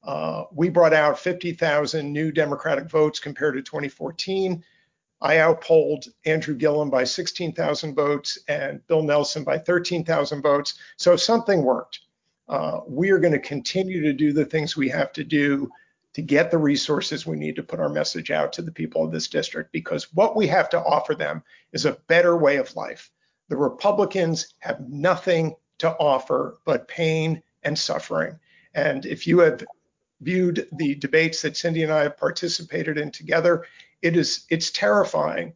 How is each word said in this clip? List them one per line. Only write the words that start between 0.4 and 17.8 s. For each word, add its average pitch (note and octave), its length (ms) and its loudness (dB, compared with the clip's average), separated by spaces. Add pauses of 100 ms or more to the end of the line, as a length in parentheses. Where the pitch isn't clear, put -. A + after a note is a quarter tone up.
we E3 160 0
brought E3 240 6
out D3+ 260 4
fifty F3 320 -4
thousand D3 600 -2
new D#3 180 -2
Democratic D3 580 0
votes D3+ 300 2
compared D3 360 -4
to C#3 60 -4
twenty D3 280 -8
fourteen. F3+ 760 -4 (580)
I D3+ 140 2
outpolled D#3+ 720 4 (180)
Andrew D#3+ 300 0
Gillum D3 340 0
by C3 140 2
sixteen E3 480 -4
thousand D3+ 420 -4
votes C#3+ 540 -2
and D3 400 -6
Bill D#3+ 160 2
Nelson D3 400 0
by C#3+ 140 0
thirteen F3 480 0
thousand D3 360 0
votes. C#3+ 340 2 (200)
So F3 220 6
something G3+ 440 2
worked. - 380 -2 (480)
Uh, D3+ 400 -4
we E3+ 220 0
are F#3+ 100 6
gonna D#3 180 4
continue F3+ 640 -4
to D3+ 120 0
do D3 180 2
the D3 140 2
things D#3 320 -4
we C3+ 120 0
have C#3+ 240 -2
to D3+ 120 -8
do C#3+ 440 0 (440)
to D3+ 100 -8
get D#3+ 260 2
the E3+ 80 2
resources C#3+ 680 0
we D2+ 100 -6
need D2+ 180 -6
to D#2+ 60 -8
put E2 180 -10
our D2+ 100 0